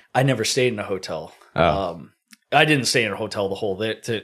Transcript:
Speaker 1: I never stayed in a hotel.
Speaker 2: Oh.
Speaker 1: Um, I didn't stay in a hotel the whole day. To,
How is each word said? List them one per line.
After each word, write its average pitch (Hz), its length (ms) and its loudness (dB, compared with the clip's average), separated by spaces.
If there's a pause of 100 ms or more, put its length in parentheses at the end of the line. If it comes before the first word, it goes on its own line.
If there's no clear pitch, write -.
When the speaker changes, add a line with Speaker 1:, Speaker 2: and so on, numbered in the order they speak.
(140)
Speaker 1:
I 123 80 4
never 127 220 2
stayed 127 280 2
in 104 60 -6
a 101 60 -4
hotel. 90 480 -6 (220)
Speaker 2:
Oh. 87 380 2
Speaker 1:
Um, 82 200 -16 (400)
I 143 120 6
didn't 147 220 2
stay 120 180 2
in 104 80 -2
a 95 40 -6
hotel 101 320 -4
the 95 80 -2
whole 98 200 -4
day. 110 180 -2 (100)
To, 110 200 -6